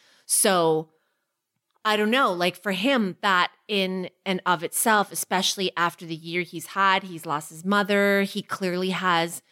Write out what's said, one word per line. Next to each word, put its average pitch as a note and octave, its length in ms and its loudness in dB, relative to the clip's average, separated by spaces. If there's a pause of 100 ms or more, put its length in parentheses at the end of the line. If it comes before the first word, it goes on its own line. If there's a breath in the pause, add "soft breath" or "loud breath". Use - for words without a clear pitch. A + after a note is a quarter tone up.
(260 soft breath)
So E3 640 2 (960)
I G#3+ 100 4
don't G#3+ 140 2
know, B3 220 4
like, F3 220 0
for - 180 -6
him, G3+ 500 0
that F#3 280 2 (160)
in F#3 440 -2 (160)
and F#3 180 -2
of F3 180 0
itself, G#3 480 0
especially F#3 640 -2
after E3+ 300 -2
the E3 100 -8
year E3 280 -4
he's E3 240 -12
had, G3 380 2
he's E3+ 200 -12
lost D3+ 240 -4
his D#3+ 160 -14
mother. G3+ 580 2
He G3 200 -4
clearly F#3 480 -4
has E3+ 600 0